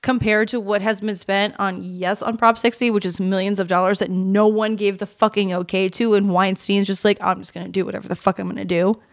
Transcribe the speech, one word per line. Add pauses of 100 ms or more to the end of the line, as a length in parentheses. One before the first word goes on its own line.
compared
to
what
has
been
spent
on,
yes,
on
Prop
sixty,
which
is
millions
of
dollars
that
no
one
gave
the
fucking
okay
to,
and
Weinstein's
just
like,
"I'm
just
gonna
do
whatever
the
fuck
I'm
gonna
do." (120)